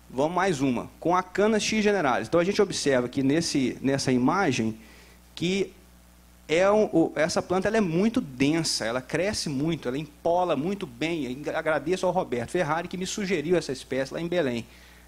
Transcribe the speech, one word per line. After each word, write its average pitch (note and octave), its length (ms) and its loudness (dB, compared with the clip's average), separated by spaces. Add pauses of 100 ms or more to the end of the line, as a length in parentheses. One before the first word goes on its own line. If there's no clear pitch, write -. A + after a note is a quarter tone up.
Vamos D3 260 -2
mais F3 260 0
uma, A#2+ 280 -2 (100)
com E3+ 160 2
a F#3 80 2
cana G#3 360 2
X G#3+ 240 0
generalis. C#3+ 440 2
Então, E3 120 2
a F3 40 4
gente G3+ 180 0
observa C#3 460 2
aqui C3+ 160 -2
nesse, C3+ 580 0
nessa C3+ 300 0
imagem B2+ 640 2 (560)
que F#3 400 -2 (720)
é F3+ 220 4
um, G#3+ 160 6
o, D#3+ 300 2
essa E3 260 0
planta F#3+ 260 -2
ela A3 100 0
é A3+ 40 4
muito G3 400 2
densa, C#3+ 640 0
ela A#2+ 160 -2
cresce F#3 480 -2
muito, D3 380 -2
ela B2+ 100 -4
empola E3+ 580 0
muito F#3 300 -2
bem. C#3 600 -4
Eu D3 120 -4
agradeço D#3+ 480 0
ao F3+ 60 2
Roberto B2 400 -2
Ferrari, E3+ 360 -2
que F#3 100 -8
me F3+ 100 -4
sugeriu F3+ 500 0
essa D#3 140 -2
espécie C3 420 -4
lá D#3+ 80 -4
em E3+ 60 -4
Belém, C3+ 380 0 (420)